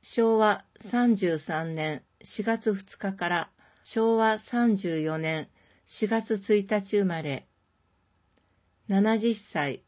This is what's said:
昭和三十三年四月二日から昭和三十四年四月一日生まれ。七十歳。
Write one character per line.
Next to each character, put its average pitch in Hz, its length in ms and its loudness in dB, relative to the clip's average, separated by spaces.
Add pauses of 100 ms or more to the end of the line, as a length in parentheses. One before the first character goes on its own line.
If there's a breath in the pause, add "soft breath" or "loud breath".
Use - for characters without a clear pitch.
昭 226 360 2
和 214 260 2 (160)
三 240 340 2
十 180 240 0
三 160 360 -6
年 156 280 -4 (200)
四 - 200 -10
月 226 320 0
二 - 240 -12
日 196 140 -4
か 180 160 -4
ら 170 220 -2 (320 soft breath)
昭 226 340 2
和 220 220 2
三 240 380 2
十 170 240 -2
四 156 180 -2
年 160 300 -4 (380 soft breath)
四 - 220 -4
月 226 280 0
一 208 260 2
日 202 360 -2
生 202 60 2
ま 165 180 -2
れ。 143 240 -6 (1400)
七 208 300 4
十 226 160 2
歳。 147 540 -6